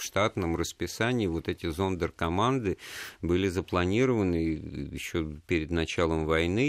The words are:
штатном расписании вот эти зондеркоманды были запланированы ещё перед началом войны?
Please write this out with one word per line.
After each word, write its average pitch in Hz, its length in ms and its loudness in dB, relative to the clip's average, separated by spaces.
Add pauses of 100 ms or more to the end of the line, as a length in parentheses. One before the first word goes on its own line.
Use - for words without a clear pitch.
штатном 95 560 0
расписании 107 680 -2
вот 82 200 -2
эти 90 220 -4
зондеркоманды 92 1080 0 (440)
были 90 260 2
запланированы 92 880 2 (560)
ещё 78 400 -4 (160)
перед 78 240 0
началом 82 540 2
войны? 85 440 2